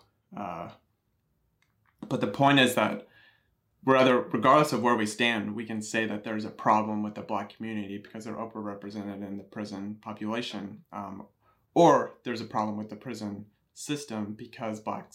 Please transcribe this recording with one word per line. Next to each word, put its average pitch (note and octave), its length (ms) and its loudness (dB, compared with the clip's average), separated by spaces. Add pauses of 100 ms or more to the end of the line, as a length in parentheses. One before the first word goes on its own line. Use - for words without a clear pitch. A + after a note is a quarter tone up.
(360)
Uh, F2+ 340 -8 (1400)
but B2 100 -2
the G#2+ 80 -2
point C#3 320 4
is B2 160 6
that G#2 320 0 (800)
rather, C3 340 6
regardless C3 540 4
of A2 80 0
where A#2+ 140 4
we A2 100 2
stand, G#2+ 500 0
we A2+ 100 -6
can A2 160 -6
say A2 240 0
that G#2 180 -4
there's A2 220 -6
a - 40 -8
problem G#2+ 540 2
with G#2 120 -8
the G#2 60 -10
Black G#2 340 -6
community G#2 420 -6
because A2 280 -14
they're A2 100 -8
overrepresented G2+ 920 -8
in G2 120 -8
the G2 60 -12
prison G#2 580 -8
population, G#2+ 880 -6
um, G2 340 -12 (480)
or D3 500 6
there's A#2 180 -4
a A2 40 -8
problem G#2+ 300 -2
with G#2+ 140 -8
the G#2+ 60 -14
prison G#2 500 -10 (280)
system A2 600 -6
because A2 460 -8
Black - 360 -8